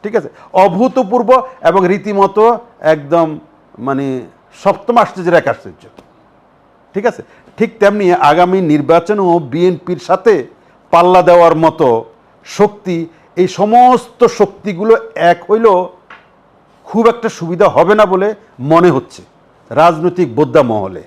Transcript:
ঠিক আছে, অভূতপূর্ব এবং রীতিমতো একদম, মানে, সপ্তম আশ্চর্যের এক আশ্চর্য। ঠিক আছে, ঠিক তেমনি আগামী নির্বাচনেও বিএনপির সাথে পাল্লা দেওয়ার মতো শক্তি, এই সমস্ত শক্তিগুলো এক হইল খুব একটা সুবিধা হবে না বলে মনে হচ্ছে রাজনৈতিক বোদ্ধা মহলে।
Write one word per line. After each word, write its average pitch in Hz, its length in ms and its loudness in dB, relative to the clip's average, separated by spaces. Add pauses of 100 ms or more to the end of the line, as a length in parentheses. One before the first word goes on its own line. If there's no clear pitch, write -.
ঠিক 214 120 -10
আছে, 156 140 -4 (240)
অভূতপূর্ব 233 880 0 (200)
এবং 180 260 0
রীতিমতো 202 720 0 (200)
একদম, 156 600 -2 (400)
মানে, 131 420 -6 (420)
সপ্তম 233 340 -2
আশ্চর্যের 180 360 -2
এক 165 140 0
আশ্চর্য। 104 400 -10 (1040)
ঠিক 202 120 -8
আছে, 196 180 -4 (340)
ঠিক - 220 -4
তেমনি 202 340 2
আগামী 175 480 2
নির্বাচনেও 170 760 0
বিএনপির 170 580 -4
সাথে 180 500 -2 (440)
পাল্লা 180 300 4
দেওয়ার 170 340 4
মতো 147 500 0 (400)
শক্তি, 190 600 -4 (280)
এই 180 120 0
সমস্ত 240 800 2
শক্তিগুলো 208 680 -2 (180)
এক 170 360 0
হইল 226 160 2 (1160)
খুব 226 240 -2
একটা 226 220 -2
সুবিধা 175 400 -2
হবে 180 260 2
না 208 100 4
বলে 190 300 -2 (240)
মনে 165 300 2
হচ্ছে 131 320 -4 (480)
রাজনৈতিক 165 680 0
বোদ্ধা 143 280 0
মহলে। 95 440 -6